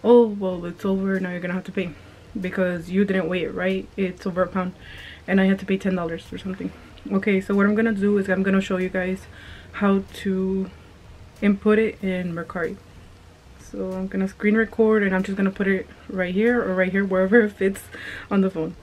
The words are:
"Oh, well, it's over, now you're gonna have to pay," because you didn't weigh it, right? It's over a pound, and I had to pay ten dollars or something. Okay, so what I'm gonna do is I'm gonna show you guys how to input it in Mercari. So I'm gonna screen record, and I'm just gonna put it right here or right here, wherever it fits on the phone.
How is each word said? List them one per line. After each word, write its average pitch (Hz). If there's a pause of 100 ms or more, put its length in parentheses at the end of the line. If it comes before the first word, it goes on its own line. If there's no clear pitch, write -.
"Oh, 240
well, 185
it's 175
over, 190
now 185
you're 180
gonna 180
have 185
to 190
pay," 180 (480)
because 180
you 196
didn't 185
weigh 180
it, -
right? 190
It's 185
over 185
a 180
pound, 185 (540)
and 190
I 190
had 190
to 190
pay 196
ten 190
dollars 165
or 180
something. 185 (400)
Okay, 196
so 190
what 196
I'm 208
gonna 226
do 202
is 196
I'm 190
gonna 190
show 190
you 185
guys 185 (460)
how 196 (200)
to 190 (720)
input 208
it -
in 180
Mercari. 170 (840)
So 190
I'm 190
gonna 190
screen 208
record, 220
and 190
I'm 185
just 196
gonna 196
put 196
it 190 (220)
right 185
here 233
or 190
right 185
here, 196
wherever 190
it 208
fits 196 (480)
on 196
the 190
phone. 165